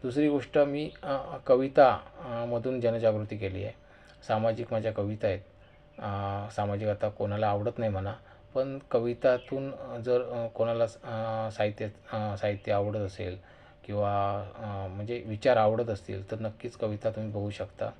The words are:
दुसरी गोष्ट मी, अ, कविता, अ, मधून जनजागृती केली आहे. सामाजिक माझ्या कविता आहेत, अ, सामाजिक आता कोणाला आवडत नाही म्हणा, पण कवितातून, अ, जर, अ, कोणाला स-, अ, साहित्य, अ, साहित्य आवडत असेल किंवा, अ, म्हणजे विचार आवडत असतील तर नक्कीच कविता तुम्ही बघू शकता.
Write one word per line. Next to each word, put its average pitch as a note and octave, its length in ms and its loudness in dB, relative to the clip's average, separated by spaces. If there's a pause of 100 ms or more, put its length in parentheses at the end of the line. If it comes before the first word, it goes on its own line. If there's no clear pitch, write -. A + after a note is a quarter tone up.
दुसरी C#3 260 2
गोष्ट C#3+ 300 2
मी, C#3+ 320 2 (120)
अ, C#3 340 -4 (100)
कविता, C3 520 8 (200)
अ, A#2 260 -6
मधून A#2+ 360 -2
जनजागृती A2 560 2
केली G2 280 -6
आहे. G#2+ 100 -10 (540)
सामाजिक A2+ 440 0
माझ्या A2 200 -2
कविता G#2 340 -2
आहेत, F#2 140 0 (580)
अ, G2+ 520 -4
सामाजिक G#2 380 -2
आता G#2 200 0
कोणाला G#2 400 0
आवडत G#2 300 0
नाही A2 140 0
म्हणा, F#2+ 220 -4 (400)
पण C3+ 240 -2 (120)
कवितातून, B2+ 840 0
अ, B2+ 220 -10
जर, B2 260 2
अ, A#2+ 240 -4
कोणाला A#2 400 2
स-, - 180 -10
अ, A2+ 460 -4
साहित्य, G#2+ 380 -2 (240)
अ, G#2+ 240 -2
साहित्य G#2 360 -2
आवडत G#2 260 2
असेल F#2+ 400 -6 (460)
किंवा, G2+ 560 0 (160)
अ, G2 380 -6
म्हणजे G#2+ 320 -6
विचार A2+ 300 4
आवडत A2+ 340 4
असतील G2 400 -6
तर A2 80 -4
नक्कीच A2 380 -8
कविता G#2+ 340 -2
तुम्ही A2 200 -6
बघू G#2 200 -4
शकता. G#2 500 -8